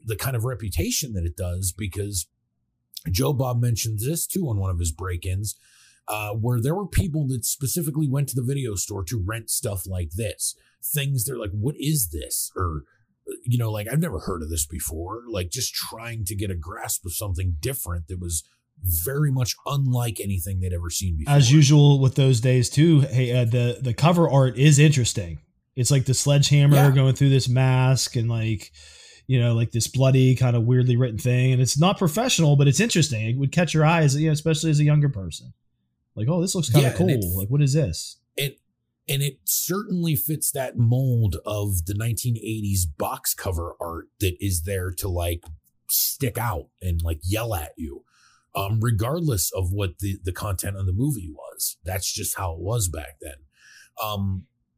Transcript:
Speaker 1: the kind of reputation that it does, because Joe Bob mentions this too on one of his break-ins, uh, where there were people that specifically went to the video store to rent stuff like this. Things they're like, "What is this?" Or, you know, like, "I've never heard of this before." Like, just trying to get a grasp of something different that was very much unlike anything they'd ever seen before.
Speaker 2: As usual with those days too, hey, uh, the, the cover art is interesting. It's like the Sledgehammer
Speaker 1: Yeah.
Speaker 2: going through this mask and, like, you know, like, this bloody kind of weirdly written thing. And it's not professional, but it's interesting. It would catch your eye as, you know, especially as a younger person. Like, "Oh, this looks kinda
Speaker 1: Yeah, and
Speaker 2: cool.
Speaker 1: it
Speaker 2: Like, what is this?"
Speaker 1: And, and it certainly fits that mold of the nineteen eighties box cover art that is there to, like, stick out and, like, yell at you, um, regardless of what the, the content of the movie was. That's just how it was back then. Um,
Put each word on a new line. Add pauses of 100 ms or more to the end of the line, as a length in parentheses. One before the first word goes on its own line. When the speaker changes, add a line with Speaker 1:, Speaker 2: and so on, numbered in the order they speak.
Speaker 1:
the
kind
of
reputation
that
it
does,
because (840)
Joe
Bob
mentions
this
too
on
one
of
his
break-ins, (520)
uh,
where
there
were
people
that
specifically
went
to
the
video
store
to
rent
stuff
like
this. (280)
Things
they're
like,
"What
is
this?"
Or, (600)
you
know,
like,
"I've
never
heard
of
this
before."
Like,
just
trying
to
get
a
grasp
of
something
different
that
was (640)
very
much (100)
unlike
anything
they'd
ever
seen
before.
Speaker 2:
As
usual
with
those
days
too,
hey,
uh,
the,
the
cover
art
is
interesting. (360)
It's
like
the
Sledgehammer
Speaker 1:
Yeah.
Speaker 2:
going
through
this
mask
and,
like, (560)
you
know,
like,
this
bloody
kind
of
weirdly
written
thing.
And
it's
not
professional,
but
it's
interesting.
It
would
catch
your
eye
as,
you
know,
especially
as
a
younger
person. (640)
Like,
"Oh,
this
looks
kinda
Speaker 1:
Yeah,
and
Speaker 2:
cool.
Speaker 1:
it
Speaker 2:
Like,
what
is
this?" (200)
Speaker 1:
And, (520)
and
it
certainly
fits
that
mold
of
the
nineteen
eighties
box
cover
art (100)
that
is
there
to,
like, (440)
stick
out (140)
and,
like,
yell
at
you, (500)
um,
regardless
of
what
the,
the
content
of
the
movie
was.
That's
just
how
it
was
back
then. (680)
Um, (300)